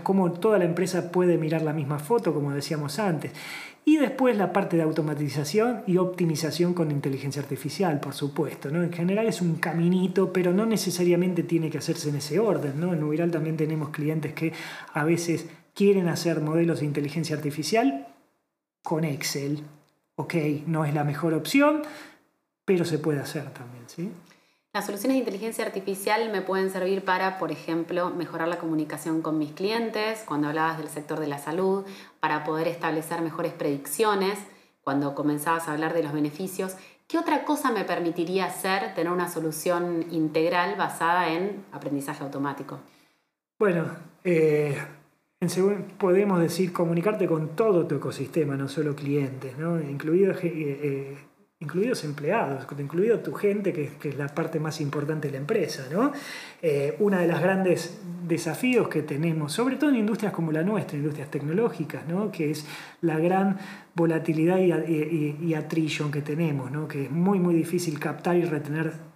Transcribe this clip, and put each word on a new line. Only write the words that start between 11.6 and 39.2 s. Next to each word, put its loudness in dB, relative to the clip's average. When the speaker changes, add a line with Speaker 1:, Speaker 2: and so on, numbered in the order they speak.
Speaker 1:
que -4
hacerse -4
en -2
ese -2
orden, 0
¿no? 0
En 0
Ubiral 0
también -2
tenemos -2
clientes -2
que -2
a 0
veces 0
quieren 6
hacer 0
modelos 2
de 0
inteligencia -2
artificial 0
con -2
Excel. -4
Ok, -4
no 2
es 0
la 2
mejor 2
opción, 4
pero 4
se 0
puede 0
hacer -8
también, -16
¿sí? -8
Speaker 2:
Las -4
soluciones 0
de 4
inteligencia -4
artificial 0
me -2
pueden 0
servir 0
para, 0
por -2
ejemplo, -2
mejorar -4
la -2
comunicación -2
con -2
mis -2
clientes, -2
cuando 0
hablabas 0
del -6
sector -6
de -4
la -4
salud, 0
para 0
poder 0
establecer -2
mejores -4
predicciones, 0
cuando 0
comenzabas 0
a -2
hablar -2
de 2
los -4
beneficios. -4
¿Qué 0
otra 0
cosa 0
me 0
permitiría 0
hacer, -2
tener 0
una 0